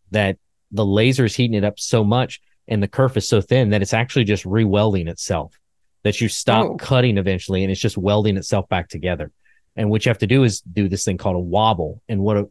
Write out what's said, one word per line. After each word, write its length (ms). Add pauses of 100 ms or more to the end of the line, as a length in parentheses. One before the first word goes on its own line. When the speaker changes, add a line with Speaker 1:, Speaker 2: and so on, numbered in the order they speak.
(100)
Speaker 1:
that 260 (340)
the 140
laser 400
is 120
heating 180
it 100
up 160
so 240
much 360 (260)
and 160
the 60
kerf 280
is 120
so 120
thin 300
that 120
it's 120
actually 300
just 220
re-welding 640
itself, 500 (440)
that 180
you 80
stop 380
Speaker 2:
Oh. 100
Speaker 1:
cutting 420
eventually, 440
and 80
it's 100
just 180
welding 380
itself 320
back 200
together. 420 (460)
And 140
what 140
you 60
have 80
to 80
do 180
is 180
do 260
this 160
thing 140
called 180
a 40
wobble. 680
And 140
what 160
a, 120